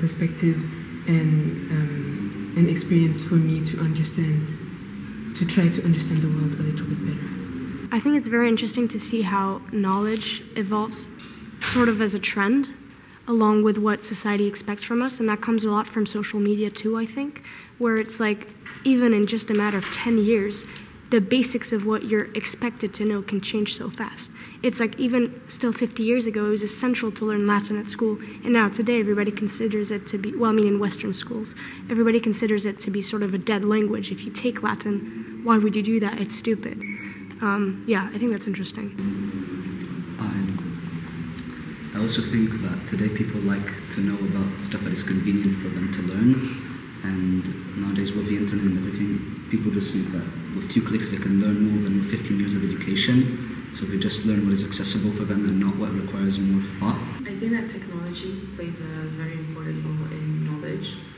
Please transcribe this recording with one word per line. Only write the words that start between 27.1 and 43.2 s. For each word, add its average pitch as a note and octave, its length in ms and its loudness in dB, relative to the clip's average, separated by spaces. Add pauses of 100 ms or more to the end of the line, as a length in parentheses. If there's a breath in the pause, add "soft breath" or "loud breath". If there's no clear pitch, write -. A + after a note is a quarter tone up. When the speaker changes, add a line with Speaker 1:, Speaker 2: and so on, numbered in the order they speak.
Speaker 2:
to G#3+ 120 -4
learn G#3 220 2
Latin G3+ 320 2
at G#3 100 -6
school, G#3+ 300 0 (240 loud breath)
and B3 100 2
now A3+ 160 6
today A3+ 300 2
everybody G#3 320 2
considers G#3 600 -2
it G3 160 -6
to G3+ 100 -4
be, G3+ 160 -4
well, A3+ 160 4
I G#3+ 40 4
mean, G#3+ 120 6
in G3+ 140 4
Western G3+ 320 -2
schools, A3 420 -6 (360 loud breath)
everybody A3+ 280 4
considers G#3+ 480 2
it G3+ 140 -4
to G3+ 100 -4
be G3 120 -2
sort G#3 200 -4
of G3 120 0
a F#3+ 40 0
dead G3+ 260 0
language. G#3+ 460 2
If G3 140 -8
you - 80 -8
take - 320 -4
Latin, - 800 -4
why A3+ 140 6
would G#3 180 4
you G#3+ 60 2
do A3 180 2
that? G#3 200 -2
It's G3+ 140 -4
stupid. - 460 -2 (600 loud breath)
Um, G3+ 460 0
yeah, G#3 260 2
I G#3 60 -4
think A#3 140 2
that's G3+ 160 -4
interesting. G3 460 -6 (1200)
Speaker 3:
Um, G2+ 300 -2 (1500)
I G#2 60 -2
also A2+ 220 0
think A2 280 2 (120)
that F2+ 260 -4
today G#2 220 2
people - 320 -2